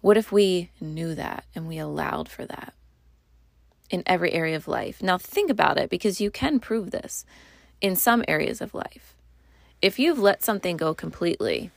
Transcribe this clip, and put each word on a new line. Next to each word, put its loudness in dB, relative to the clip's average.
What 8
if 0
we 4
knew -6
that -8
and -8
we -8
allowed -4
for -12
that -14
in -2
every 2
area 0
of -8
life? -6
Now 2
think -2
about 4
it, 0
because 0
you -2
can 0
prove -4
this -8
in 2
some 4
areas 0
of -10
life. -12
If 2
you've 2
let 4
something -2
go 0
completely -2